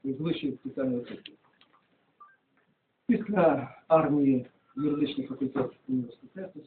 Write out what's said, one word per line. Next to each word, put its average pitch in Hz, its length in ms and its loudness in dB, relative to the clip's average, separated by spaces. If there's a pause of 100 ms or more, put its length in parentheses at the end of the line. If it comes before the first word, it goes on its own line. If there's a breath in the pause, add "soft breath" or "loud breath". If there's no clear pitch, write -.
з 135 160 -6
вищої 156 340 -2
спеціальної 127 480 -4
освіти. - 300 -14 (1800)
Після 170 680 2 (120)
армії 143 580 4 (300)
юридичний 143 520 -2
факультет 131 440 -4 (160)
університету 139 800 -6